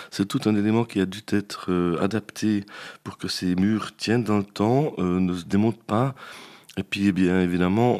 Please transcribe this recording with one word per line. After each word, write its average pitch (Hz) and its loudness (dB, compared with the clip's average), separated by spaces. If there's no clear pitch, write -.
c'est - -2
tout 135 -4
un 107 4
élément 110 2
qui 104 -2
a 92 2
dû 95 -6
être, - -4
euh, 87 0
adapté 101 -2
pour - -14
que - -8
ces 90 -2
murs 101 0
tiennent 117 0
dans 104 2
le 101 2
temps, 127 0
euh, 90 0
ne 90 0
se 85 -10
démontent 110 0
pas. 127 0
Et - -4
puis, 101 -2
eh - 6
bien, 92 4
évidemment, 90 2